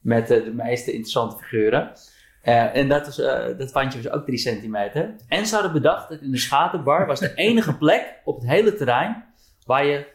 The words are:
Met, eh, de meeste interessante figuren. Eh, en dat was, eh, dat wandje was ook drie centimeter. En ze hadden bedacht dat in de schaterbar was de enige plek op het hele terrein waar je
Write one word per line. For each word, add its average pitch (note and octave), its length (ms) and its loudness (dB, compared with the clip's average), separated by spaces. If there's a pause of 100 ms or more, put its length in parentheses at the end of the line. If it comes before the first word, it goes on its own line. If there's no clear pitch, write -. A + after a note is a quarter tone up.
Met, A#2 300 0
eh, A2+ 140 4
de A2 100 -10
meeste A#2+ 380 -4
interessante A2+ 440 -4
figuren. A2 560 0 (500)
Eh, A#2 340 2
en C3+ 120 2
dat C#3+ 180 0
was, C#3+ 140 -12
eh, B2 380 -2
dat C3 140 -8
wandje B2+ 300 -2
was - 100 -6
ook C#3+ 120 -4
drie B2 140 -4
centimeter. A2+ 760 -4 (140)
En G3 180 -2
ze A3 80 -2
hadden F#3+ 180 0
bedacht D#3+ 360 2
dat D#3 120 -12
in C#3 100 -8
de B2+ 80 -2
schaterbar D3 680 0
was C#3+ 140 -2
de F3 140 -4
enige G3+ 420 2
plek - 480 2
op C#3+ 160 -4
het A#2 100 -4
hele G3+ 240 4
terrein D3+ 500 0 (420)
waar C3+ 200 2
je C#3+ 280 0